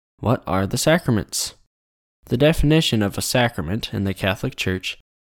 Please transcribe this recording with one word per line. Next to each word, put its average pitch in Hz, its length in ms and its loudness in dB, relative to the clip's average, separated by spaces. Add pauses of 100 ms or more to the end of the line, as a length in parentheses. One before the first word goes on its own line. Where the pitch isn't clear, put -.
(200)
what - 260 0
are - 220 0
the - 100 -4
sacraments? - 800 0 (680)
The 120 100 0
definition 147 680 4
of 101 160 -2
a 98 40 -4
sacrament 107 680 -2
in 101 120 -2
the 95 100 -2
Catholic 101 400 -4
Church - 440 -6 (320)